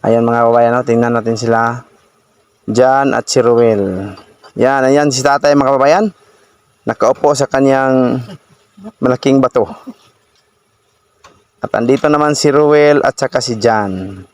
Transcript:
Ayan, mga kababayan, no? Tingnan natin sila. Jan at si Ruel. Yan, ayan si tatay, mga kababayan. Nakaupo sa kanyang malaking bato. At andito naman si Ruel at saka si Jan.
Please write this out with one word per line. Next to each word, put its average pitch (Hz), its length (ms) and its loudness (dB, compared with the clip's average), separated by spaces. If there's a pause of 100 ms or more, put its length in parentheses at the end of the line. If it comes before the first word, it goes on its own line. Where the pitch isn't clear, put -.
Ayan, 117 240 0
mga 117 240 2
kababayan, 117 240 2
no? 123 80 0
Tingnan 120 320 0
natin 113 240 -4
sila. 117 480 -2 (800)
Jan 131 480 0
at 113 160 -6
si 127 160 0
Ruel. 101 720 0 (400)
Yan, 131 320 0
ayan 143 240 2
si 127 80 -4
tatay, 143 320 0
mga 139 240 2
kababayan. 156 300 2 (840)
Nakaupo 135 480 0
sa 139 80 -2
kanyang 135 720 0 (800)
malaking 131 480 0
bato. 117 240 -2 (1900)
At - 160 -8
andito 127 320 0
naman 147 240 0
si 147 160 0
Ruel 147 560 4
at - 160 -2
saka 131 240 -4
si 113 160 -6
Jan. 98 720 -2